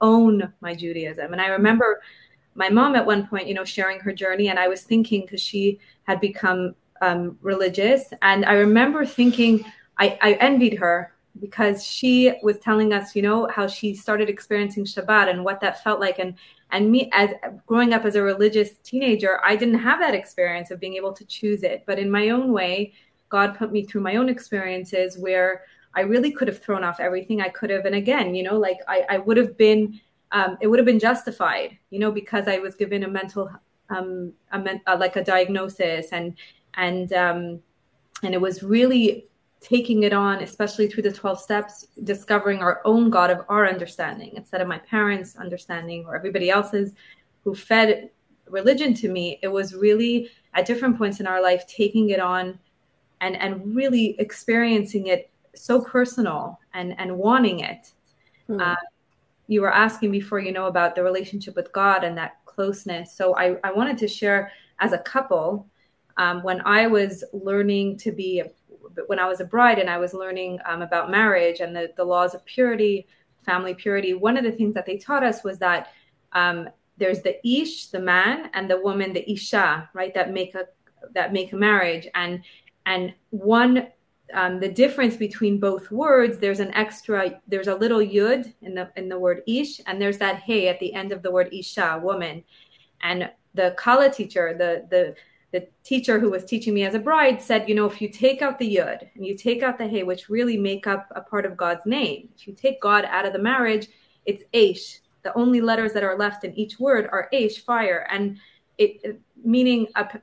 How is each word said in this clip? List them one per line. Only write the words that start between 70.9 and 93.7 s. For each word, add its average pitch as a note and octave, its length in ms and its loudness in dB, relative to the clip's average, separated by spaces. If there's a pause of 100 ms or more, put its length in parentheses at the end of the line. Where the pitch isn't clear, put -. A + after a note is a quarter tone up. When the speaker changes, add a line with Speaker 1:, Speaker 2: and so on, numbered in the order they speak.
Speaker 1:
marriage F#3 500 2
and E3+ 140 -8
the, E3+ 220 -8
the F3+ 80 -2
laws F3+ 300 2
of - 100 -18
purity, G#3+ 640 0 (400)
family F#3 260 -2
purity, F#3+ 420 -2
one G#3+ 220 0
of C4+ 60 -2
the A#3 80 -2
things A3 240 -2
that F#3 100 -6
they G3 140 -8
taught C#4 240 -2
us A#3 220 -2
was F#3+ 140 -8
that, F3 340 -2 (400)
um, F3 360 0 (300)
there's F#3+ 240 0
the - 240 -4
ish, D4+ 400 -2
the F#3 140 -8
man, G3 520 0
and F#3+ 160 -4
the F#3 120 2
woman, G3 320 -2
the - 180 -6
isha, F3 640 -2
right, F#3 180 -6
that F#3+ 200 -2
make F#3 240 -6
a, F#3 100 -8 (480)
that F3+ 180 -2
make F#3 200 -4
a G3 40 -6
marriage. F#3 600 2
And, F3 260 -6 (420)
and F#3 300 -4 (160)
one, A#3 560 2 (480)
um, F#3 240 -2
the G3 100 -4
difference A#3+ 480 2
between G3+ 440 -2
both F#3+ 300 -4
words, B3 480 2
there's G3 220 -2
an F#3+ 140 -6
extra, G#3 720 -4
there's F#3+ 220 -4
a F#3+ 80 0
little A3+ 240 2
yud G#3+ 600 0
in F#3+ 140 -12
the, F#3 220 -8
in F#3 120 -10
the F#3 100 -8
word F3+ 280 0
ish, C#4 400 -4
and F#3+ 160 -6
there's G3+ 160 -2
that F#3+ 220 -2
hey G#3 280 0
at F3+ 120 -2
the F3+ 120 -6
end G3 200 -8
of F3+ 100 -10
the F#3 80 -4
word F3+ 220 2
isha, F3 500 -4
woman. F3 400 -6 (600)
And F3+ 280 -4 (240)
the F3+ 240 0